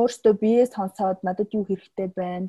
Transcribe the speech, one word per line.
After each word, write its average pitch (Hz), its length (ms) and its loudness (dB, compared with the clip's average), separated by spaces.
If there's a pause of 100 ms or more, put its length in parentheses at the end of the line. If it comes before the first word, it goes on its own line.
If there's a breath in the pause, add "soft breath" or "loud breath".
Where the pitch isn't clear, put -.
өөртөө 233 320 2
биеэ 233 320 4
сонсоод 190 560 -4
надад 190 320 -2
юу 208 80 -2
хэрэгтэй 190 480 -6
байна. 180 380 -6